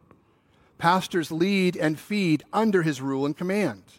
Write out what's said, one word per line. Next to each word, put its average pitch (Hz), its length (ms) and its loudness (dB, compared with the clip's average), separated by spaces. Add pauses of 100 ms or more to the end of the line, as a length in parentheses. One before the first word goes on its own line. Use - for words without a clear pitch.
(800)
Pastors 175 520 0
lead 185 460 2
and 156 220 -2
feed 185 540 0
under 196 300 2
his 147 180 -2
rule 135 260 -2
and 147 100 -4
command. 180 460 -4 (160)